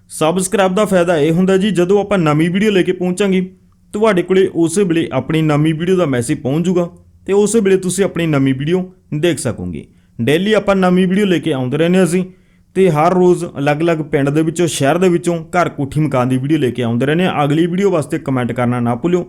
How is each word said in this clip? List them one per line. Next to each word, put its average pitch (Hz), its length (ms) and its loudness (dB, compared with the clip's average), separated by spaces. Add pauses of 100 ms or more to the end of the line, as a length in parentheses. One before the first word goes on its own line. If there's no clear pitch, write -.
(100)
ਸਬਸਕ੍ਰਾਈਬ 185 640 0
ਦਾ 214 100 2
ਫਾਇਦਾ 180 340 2
ਇਹ 151 140 2
ਹੁੰਦਾ 185 240 2
ਜੀ, 196 160 0
ਜਦੋਂ 180 280 2
ਆਪਾਂ 202 180 -2
ਨਵੀਂ 156 320 2
ਵੀਡੀਓ 202 200 0
ਲੈ 190 120 2
ਕੇ 175 120 0
ਪਹੁੰਚਾਂਗੇ, 185 560 -2 (440)
ਤੁਹਾਡੇ 208 280 2
ਕੋਲੇ 185 320 2
ਉਸੇ 165 300 0
ਵੇਲੇ 165 300 0
ਆਪਣੀ 151 280 -2
ਨਵੀਂ 156 320 2
ਵੀਡੀਓ 175 220 0
ਦਾ 180 100 0
ਮੈਸੇਜ 131 340 -2
ਪਹੁੰਚ 147 260 -2
ਜੂਗਾ 175 220 0 (380)
ਤੇ 185 60 -4
ਉਸੇ 208 280 2
ਵੇਲੇ 190 180 4
ਤੁਸੀਂ 185 260 -2
ਆਪਣੀ 175 220 -2
ਨਵੀਂ 135 280 2
ਵੀਡੀਓ 165 300 -2 (320)
ਦੇਖ 156 220 0
ਸਕੋਗੇ। 90 460 -8 (340)
ਡੇਲੀ 160 360 0
ਆਪਾਂ 202 220 2
ਨਵੀਂ 185 320 4
ਵੀਡੀਓ 196 180 0
ਲੈ 175 120 2
ਕੇ 156 140 -2
ਆਉਂਦੇ 131 260 -2
ਰਹਿੰਦੇ 175 200 2
ਹਾਂ 185 60 4
ਅਸੀਂ, 175 200 0 (520)
ਤੇ 185 140 4
ਹਰ 156 240 2
ਰੋਜ਼ 180 340 2
ਅਲੱਗ-ਅਲੱਗ 147 540 -2
ਪਿੰਡ 143 280 -2
ਦੇ 151 120 0
ਵਿੱਚੋਂ, 165 260 0
ਸ਼ਹਿਰ 143 300 0
ਦੇ 185 100 2
ਵਿੱਚੋਂ 170 300 0 (140)
ਘਰ, 175 160 0
ਕੋਠੀ, 143 320 -4
ਮਕਾਨ 127 280 0
ਦੀ 131 80 0
ਵੀਡੀਓ 143 220 0
ਲੈ 131 120 0
ਕੇ 123 120 -6
ਆਉਂਦੇ 120 240 -2
ਰਹਿੰਦੇ 160 180 0
ਹਾਂ। 147 200 -2
ਅਗਲੀ 151 220 0
ਵੀਡੀਓ 185 240 0
ਵਾਸਤੇ 160 300 -2
ਕੁਮੈਂਟ 127 320 -4
ਕਰਨਾ 120 280 -2
ਨਾ 120 140 -2
ਭੁੱਲਿਓ, 175 340 -2